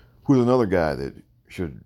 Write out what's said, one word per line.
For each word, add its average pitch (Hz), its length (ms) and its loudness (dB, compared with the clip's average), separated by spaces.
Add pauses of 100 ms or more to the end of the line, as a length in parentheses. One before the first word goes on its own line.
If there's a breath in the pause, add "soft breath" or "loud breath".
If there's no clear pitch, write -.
(240 loud breath)
who's 135 160 4
another 123 260 2
guy 85 300 0
that 65 180 -10 (360)
should, 76 360 -10